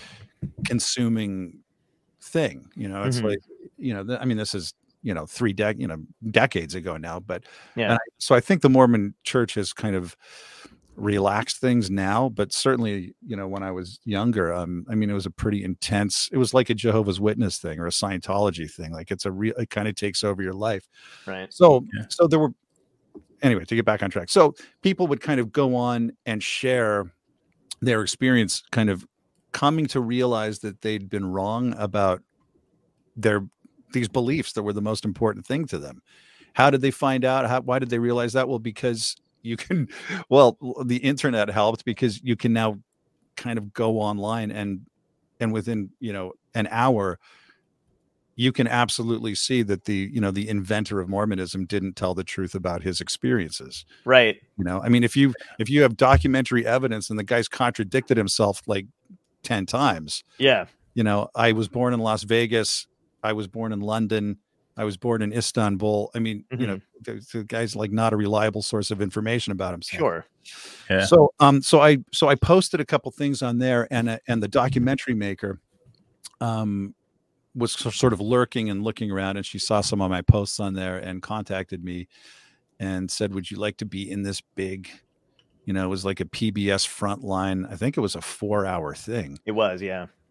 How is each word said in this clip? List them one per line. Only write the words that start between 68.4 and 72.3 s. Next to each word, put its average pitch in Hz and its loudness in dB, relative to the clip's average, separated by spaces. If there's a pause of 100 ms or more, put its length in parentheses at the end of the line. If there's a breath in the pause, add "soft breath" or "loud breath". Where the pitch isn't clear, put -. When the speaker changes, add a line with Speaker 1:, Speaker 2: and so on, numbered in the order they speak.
Speaker 1:
source 104 -4
of 101 -4
information 110 -4
about 92 -6
himself. 87 -10
Speaker 2:
Sure. 87 -2 (640 loud breath)
Speaker 3:
Yeah. 95 4
Speaker 1:
So, 156 10
um, 139 8
so 156 6
I, 151 8 (140)
so 151 2
I 139 6